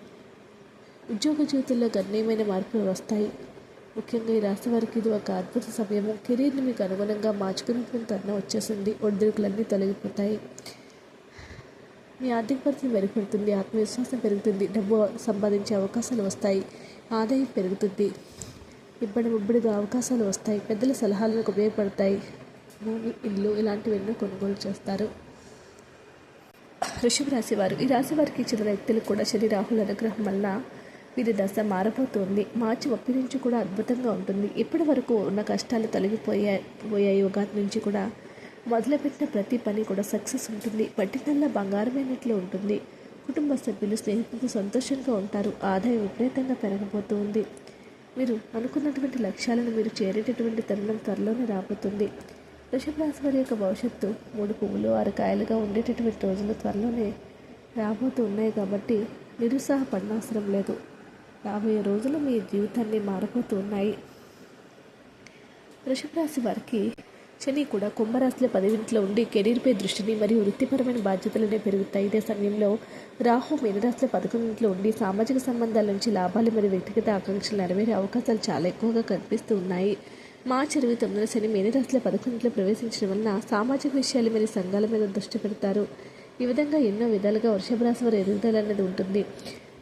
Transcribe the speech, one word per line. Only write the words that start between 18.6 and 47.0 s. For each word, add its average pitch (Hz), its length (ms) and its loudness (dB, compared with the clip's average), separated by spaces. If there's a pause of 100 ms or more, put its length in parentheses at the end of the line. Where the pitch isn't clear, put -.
ఇబ్బడి 233 280 0
ముబ్బడిగా 220 460 2
అవకాశాలు 233 480 0
వస్తాయి. 202 360 0
పెద్దల 220 320 0
సలహాలు 220 440 2
మీకు 220 160 0
ఉపయోగపడతాయి. 196 720 2 (600)
భూమి, 226 300 -4 (100)
ఇల్లు 202 260 0
ఇలాంటివన్నీ 214 640 0
కొనుగోలు 196 540 -4
చేస్తారు. 196 580 -4 (1800)
వృషభ 240 260 2
రాశి 240 260 0
వారు, 202 200 2
ఈ 254 120 0
రాశి 277 280 2
వారికి 294 260 2
చెందిన 214 220 0
వ్యక్తులు 208 360 2
కూడా 214 240 0
శని 214 240 2
రాహుల 214 340 2
అనుగ్రహం 208 440 -2
వల్ల 196 360 0 (560)
వీరి 226 160 2
దశ 196 280 0
మారబోతోంది. 208 840 0 (100)
మార్చి 240 360 0
ముప్పై 240 240 0
నుంచి 262 240 0
కూడా 240 180 2
అద్భుతంగా 220 540 0
ఉంటుంది. 196 460 -2
ఇప్పటి 311 260 0
వరకు 254 320 2
ఉన్న 196 260 2
కష్టాలు 214 460 0
తొలగిపోయా-, 202 1040 0
పోయాయి. 196 320 4
ఉగాది 202 360 0
నుంచి 202 200 0
కూడా 208 320 -2 (560)
మొదలుపెట్టిన 285 600 0
ప్రతి 226 300 0
పని 214 260 -2
కూడా 196 180 -2
సక్సెస్ 214 500 -4
ఉంటుంది. 214 380 -2 (100)
పట్టిందల్లా 285 480 0
బంగారమైనట్లు 240 840 0
ఉంటుంది. 196 480 -2 (460)
కుటుంబ 285 280 0
సభ్యులు, 214 400 -2
స్నేహితులతో 226 520 -2
సంతోషంగా 240 640 -2
ఉంటారు. 202 400 -2 (100)
ఆదాయం 202 380 2
విపరీతంగా 254 520 0
పెరగబోతోంది. 208 920 -2 (720)